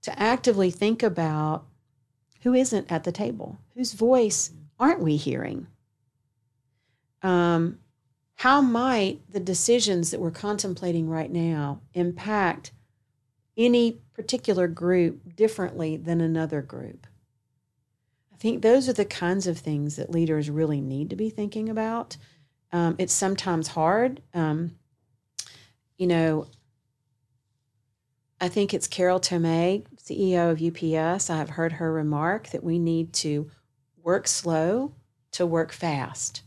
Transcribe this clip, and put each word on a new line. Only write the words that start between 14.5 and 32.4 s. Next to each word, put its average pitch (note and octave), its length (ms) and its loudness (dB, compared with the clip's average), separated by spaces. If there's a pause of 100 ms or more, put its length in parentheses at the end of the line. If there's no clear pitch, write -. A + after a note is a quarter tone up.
group F3 680 0
differently F3+ 600 0
than E3+ 240 0
another D#3+ 400 -2
group? - 440 -14 (1300)
I - 40 -20
think A3+ 260 -2
those B3+ 260 6
are A#3+ 60 0
the G#3 100 0
kinds F#3 420 -2
of E3 120 -2
things D3 380 -4
that - 140 -8
leaders D#3+ 380 0
really D3+ 320 0
need C#3 300 -6
to F#3+ 60 -8
be G#3+ 120 -2
thinking G#3+ 400 -6
about. A3 480 -6 (560)
Um, E3+ 260 2
it's F#3 140 -2
sometimes F#3 560 -2
hard. G#3+ 540 0 (100)
Um, E3 440 -2 (1200)
you F#3 80 0
know, E3 400 2 (1900)
I F3+ 80 0
think G3+ 240 0
it's - 140 -2
Carol F3+ 340 2
Tomé, F3 640 0 (140)
C - 340 -2
E F3+ 60 4
O E3+ 120 4
of D#3+ 100 0
U E3 120 0
P D#3+ 240 -2
S. E3 320 0
I E3 80 -2
have D#3 140 -4
heard E3 220 -2
her D#3+ 200 -2
remark D#3 560 -2